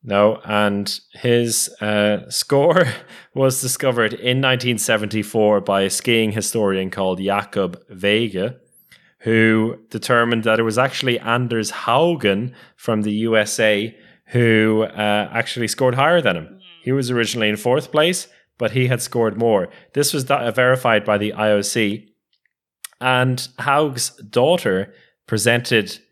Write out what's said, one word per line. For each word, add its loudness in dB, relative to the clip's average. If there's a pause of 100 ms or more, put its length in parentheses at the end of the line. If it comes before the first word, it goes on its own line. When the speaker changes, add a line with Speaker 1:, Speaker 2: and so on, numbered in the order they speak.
Speaker 1:
No, 2
and -2 (120)
his, 0 (120)
uh, 0
score 2 (240)
<laughs> -20
was 0
discovered 0
in -2
nineteen 0
seventy-four 0
by 0
a 0
skiing 0
historian -2
called -2
Jakob -4 (100)
Wege, -2 (640)
who 2 (140)
determined 0
that 2
it 0
was -2
actually -2
Anders -2
Haugen 0 (240)
from -2
the -2
U 0
S 0
A 0 (300)
who, 4
uh, -2
actually -4
scored 0
higher 4
than 0
him. -8
Speaker 2:
Mm. -20 (240)
Speaker 1:
He -2
was -2
originally 0
in 0
fourth -2
place, 0 (300)
but -4
he 0
had -2
scored -2
more. 0 (260)
This 0
was -4
th-, -2
verified 2
by 2
the -2
I 0
O 2
C, -4 (880)
and 0 (100)
Haug's -2 (200)
daughter 0 (320)
presented 0 (140)